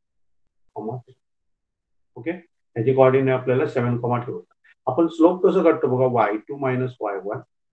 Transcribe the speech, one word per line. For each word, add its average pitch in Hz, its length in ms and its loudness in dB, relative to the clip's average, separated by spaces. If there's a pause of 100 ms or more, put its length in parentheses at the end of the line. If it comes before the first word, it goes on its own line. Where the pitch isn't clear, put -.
(760)
comma 110 220 -8
three. 123 160 -20 (1040)
Okay, 120 140 -8
याचे 131 600 -6
coordinate 131 400 4
आपल्याला 127 340 0
seven 120 300 -2
comma 120 260 -2
two 101 100 -10
होता. - 200 -16 (340)
आपण 160 200 0
slope 180 380 2
कसं 180 180 2
काढतो 151 240 2
बघा, 127 260 0
Y 107 240 0 (100)
two 143 100 -10
minus 127 440 -4
Y 101 220 -6
one 113 180 -8 (320)